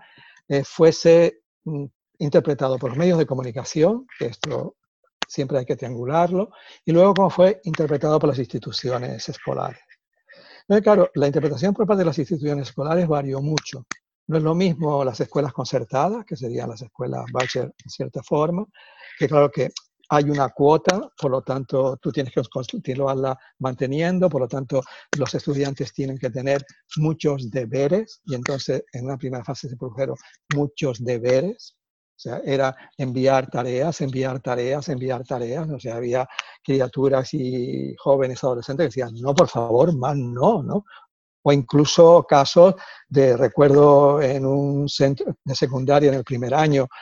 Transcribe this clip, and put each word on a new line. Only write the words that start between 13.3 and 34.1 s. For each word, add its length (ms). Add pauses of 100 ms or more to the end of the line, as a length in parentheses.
mucho. 440 (440)
No 80
es 80
lo 100
mismo 480
las 180
escuelas 320
concertadas, 720
que 120
serían 340
las 120
escuelas 500
Bachar 320
en 260
cierta 320
forma, 420 (540)
que 80
claro 240
que 200 (380)
hay 160
una 260
cuota, 680
por 140
lo 100
tanto, 540
tú 160
tienes 200
que 180
continuarla 840 (220)
manteniendo, 720
por 140
lo 60
tanto, 340 (360)
los 160
estudiantes 580
tienen 240
que 140
tener 340 (340)
muchos 520
deberes, 720
y 120
entonces 560
en 140
una 120
primera 240
fase 260
se 80
produjeron 400 (380)
muchos 480
deberes, 720 (400)
o 80
sea, 200
era 320 (200)
enviar 540
tareas, 500
enviar 400